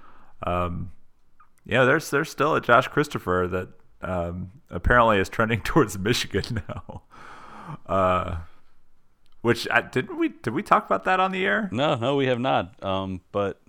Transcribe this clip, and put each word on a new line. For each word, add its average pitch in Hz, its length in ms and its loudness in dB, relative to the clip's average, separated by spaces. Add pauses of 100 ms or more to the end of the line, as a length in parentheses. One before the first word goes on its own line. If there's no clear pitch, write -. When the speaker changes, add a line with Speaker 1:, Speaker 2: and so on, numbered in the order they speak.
(460)
Speaker 1:
um, 90 460 -4 (720)
yeah, 123 200 2
there's, 139 260 2
there's 147 200 0
still 147 240 0
a 131 60 2
Josh 123 280 6
Christopher 90 640 0
that, 92 180 -4 (400)
um, 90 420 -4 (200)
apparently 113 480 6
is 92 100 2
trending 110 320 0
<laughs> - 40 -8
towards 101 340 2
Michigan 101 680 -2
now. - 340 -12 (840)
Uh, 90 500 0 (1040)
which 117 300 2
I, 117 100 4
didn't 208 380 -4
we, 330 100 0
did - 260 -8
we 180 80 -4
talk - 240 2
about - 180 0
that 185 140 2
on 185 140 0
the 185 140 -4
air? 208 260 -2
Speaker 2:
No, 143 220 0
no, 123 220 0
we 139 100 2
have 127 120 2
not. 123 460 -2
Um, 95 380 -4 (100)
but 101 360 -2